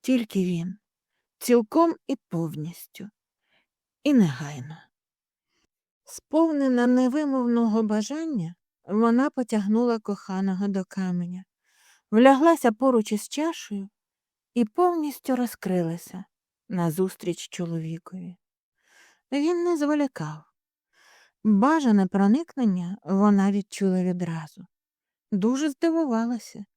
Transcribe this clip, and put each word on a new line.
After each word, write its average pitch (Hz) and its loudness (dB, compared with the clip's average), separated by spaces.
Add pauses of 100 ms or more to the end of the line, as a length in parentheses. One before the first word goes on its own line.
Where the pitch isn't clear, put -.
тільки 226 0
він, 180 -4 (600)
цілком 294 2 (120)
і 269 -4 (140)
повністю, 165 -8 (960)
і 294 2
негайно. 147 0 (1300)
Сповнена 277 0
невимовного 247 2
бажання, 214 -4 (300)
вона 233 2
потягнула 226 0
коханого 196 -4
до 190 -4
каменя, 180 -6 (680)
вляглася 269 6
поруч 233 0
із 208 -6
чашею 214 -6 (640)
і 240 0
повністю 311 -2
розкрилася 180 -4 (460)
назустріч 175 -2
чоловікові. 170 -10 (920)
Він 330 0
не 349 2
зволікав. 285 -2 (1000)
Бажане 220 4
проникнення 202 0
вона 196 4
відчула 190 -2
відразу. 175 -6 (680)
Дуже 247 0
здивувалася. 247 -2 (120)